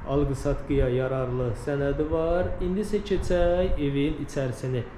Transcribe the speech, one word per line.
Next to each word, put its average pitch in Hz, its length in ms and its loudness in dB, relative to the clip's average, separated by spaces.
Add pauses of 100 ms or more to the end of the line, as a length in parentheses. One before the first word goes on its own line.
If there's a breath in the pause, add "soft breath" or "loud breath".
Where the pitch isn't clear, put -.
alqı-satqıya 139 840 0 (100)
yararlı 127 540 -2 (120)
sənədi 143 460 0
var. 170 480 0
İndi 185 240 0
isə 208 240 -2
keçək 175 800 2
evin 143 400 0
içərisini 127 560 -2 (140)